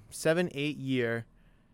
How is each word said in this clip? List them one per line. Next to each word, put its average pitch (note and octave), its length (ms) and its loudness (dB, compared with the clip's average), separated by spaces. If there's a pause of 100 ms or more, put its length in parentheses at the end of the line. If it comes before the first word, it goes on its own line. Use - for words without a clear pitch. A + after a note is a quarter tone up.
seven, E3+ 440 2
eight C#3+ 240 -2
year. A#2+ 480 0 (480)